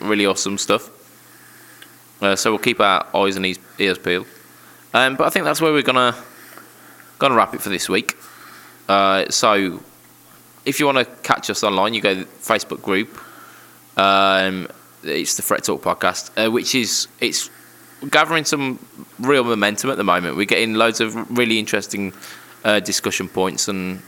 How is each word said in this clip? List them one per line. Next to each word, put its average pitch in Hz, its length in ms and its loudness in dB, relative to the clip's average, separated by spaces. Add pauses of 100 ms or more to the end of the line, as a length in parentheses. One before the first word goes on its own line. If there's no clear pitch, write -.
really 104 260 0
awesome 98 320 -2
stuff. - 320 -2 (1300)
Uh, 98 160 2
so 113 140 0
we'll 104 80 2
keep 120 220 0
our 98 340 4
eyes 98 220 2
and 95 100 -2
ears, 92 120 -4 (200)
ears 95 200 2
peeled. 90 280 -2 (680)
Um, 131 240 2
but 151 100 2
I 160 40 0
think 180 140 -2
that's 151 160 -2
where 160 120 4
we're 147 100 4
gonna, 127 320 2 (1040)
gonna 135 180 2
wrap 101 180 2
it - 80 -8
for 107 80 -6
this 90 180 -4
week. - 280 -2 (720)
Uh, 98 420 4
so 98 500 2 (840)
if 139 140 -2
you 147 60 2
wanna 135 180 4
catch - 460 -2
us - 120 -4
online, 104 320 2
you 107 80 -2
go 98 120 2
to 95 100 -4
the - 20 -12
Facebook - 560 -4
group. 101 340 -2 (800)
Um, 95 720 2 (340)
it's 76 340 -4
the - 60 -8
Fret - 220 -2
Talk 80 180 -4
Podcast, 90 540 -2
uh, 110 140 0
which 113 240 -2
is, 117 340 -2 (120)
it's - 280 -4 (640)
gathering 156 340 2
some 139 340 -2 (400)
real 131 260 2
momentum 107 460 0
at 135 60 -4
the 98 80 -2
moment. 87 320 0
We're 101 100 0
getting 113 280 0
loads 113 260 2
of 113 140 -2 (220)
really 113 220 2
interesting, 101 540 -4 (520)
uh, 104 160 4
discussion 98 480 -4
points 92 400 -2
and, 92 400 -6